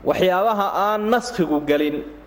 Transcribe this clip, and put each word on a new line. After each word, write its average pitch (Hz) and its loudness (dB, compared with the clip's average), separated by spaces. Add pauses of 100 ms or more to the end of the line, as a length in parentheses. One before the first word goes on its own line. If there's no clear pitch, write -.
Waxyaabaha 190 2
aan 214 0
naskhigu 165 0
gelin 147 0 (240)